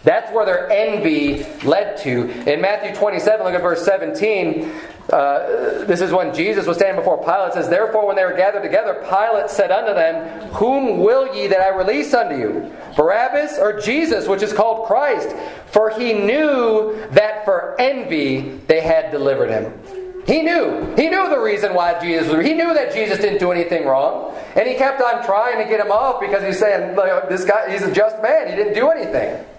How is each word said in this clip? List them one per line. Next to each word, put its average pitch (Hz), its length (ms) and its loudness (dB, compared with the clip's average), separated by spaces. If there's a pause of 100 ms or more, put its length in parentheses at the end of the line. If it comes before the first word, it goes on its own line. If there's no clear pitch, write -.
That's 196 280 2
where 214 140 2
their 180 240 -2
envy 160 720 0 (220)
led 180 380 0
to. 120 260 -2 (180)
In 151 140 0
Matthew 208 320 -2
twenty-seven, 208 500 0
look 180 120 -2
at 175 80 0
verse 170 200 0
seventeen. 185 880 0 (400)
Uh, - 760 0
this 175 140 2
is 180 120 0
when 175 200 0
Jesus 180 360 0
was 170 100 0
standing 190 240 2
before 165 220 2
Pilate. 180 260 2
It 170 60 -4
says, 165 140 -2
"Therefore, 214 360 2
when 196 100 0
they 190 80 2
were 175 140 0
gathered 196 240 2
together, 185 480 -2
Pilate 208 400 0
said 180 220 0
unto 208 240 0
them, 165 540 -2
'Whom 240 500 0
will 254 360 2
ye 202 120 -4
that 190 120 2
I 190 100 4
release 196 440 0
unto 151 220 2
you? 113 360 -4 (240)
Barabbas 254 600 2
or 208 220 0
Jesus, 240 480 0
which 190 160 2
is 208 100 -2
called 220 320 2
Christ?' 247 500 0 (360)
For 214 180 6
he 226 240 -2
knew 220 960 0
that 214 340 2
for 185 360 -2
envy 165 600 0 (260)
they 160 140 4
had 160 280 0
delivered 135 400 0
him." 110 240 -4 (540)
He 311 160 2
knew. - 520 -2
He 302 140 2
knew 370 200 0
the 285 100 2
reason 208 340 0
why 175 260 0
Jesus 165 320 -2
was, 160 140 2
he 311 80 2
knew 330 220 0
that 285 180 0
Jesus 208 240 -2
didn't 202 220 0
do 180 120 0
anything 170 360 0
wrong. 135 480 0 (200)
And 220 120 2
he 254 80 -2
kept 269 260 0
on 240 240 0
trying 220 320 0
to 220 100 -2
get 220 120 0
him 202 120 0
off 254 300 0
because 196 220 0
he's 190 160 -2
saying, 180 360 0
"Look, 190 320 0
this 185 160 -2
guy, 202 280 2
he's 196 100 -4
a 196 100 0
just 214 300 2
man. 247 280 2
He 180 60 -6
didn't 202 200 0
do 247 140 4
anything." 170 540 -2 (160)